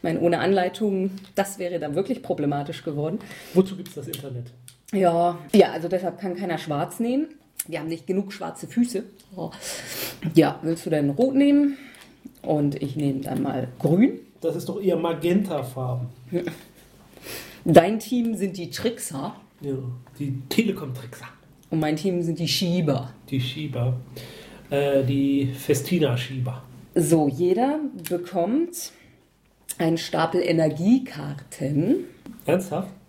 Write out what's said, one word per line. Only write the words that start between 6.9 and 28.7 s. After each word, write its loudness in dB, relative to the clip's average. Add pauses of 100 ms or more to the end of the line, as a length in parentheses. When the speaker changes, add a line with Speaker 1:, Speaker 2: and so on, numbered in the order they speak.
Speaker 1:
nehmen. 0 (400)
Wir -6
haben -8
nicht -6
genug -2
schwarze -10
Füße. 0 (320)
Oh. -8 (840)
Ja, 6
willst -4
du -4
denn 2
rot 2
nehmen? 6 (640)
Und 0
ich -6
nehme 0
dann -4
mal -2 (100)
grün. 4 (220)
Speaker 2:
Das 0
ist -6
doch -6
eher 2
Magentafarben. 0 (1600)
Speaker 1:
Dein 8
Team -2
sind -4
die -8
Trickser. -6 (280)
Speaker 2:
Ja, -4 (460)
die -2 (160)
Telekom-Trickser. -2 (420)
Speaker 1:
Und 0
mein 2
Team 0
sind -2
die -2
Schieber. 0 (160)
Speaker 2:
Die 0
Schieber. -2 (720)
Äh, 2
die 2 (100)
Festina-Schieber. 0 (320)
Speaker 1:
So, 4
jeder 2 (300)
bekommt -2 (840)